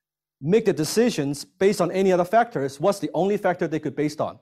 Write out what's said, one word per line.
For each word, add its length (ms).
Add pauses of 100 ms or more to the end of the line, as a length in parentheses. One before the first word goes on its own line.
(420)
make 240
the 80
decisions 720
based 340
on 120
any 200
other 140
factors, 540
what's 200
the 140
only 240
factor 300
they 120
could 160
based 240
on? 220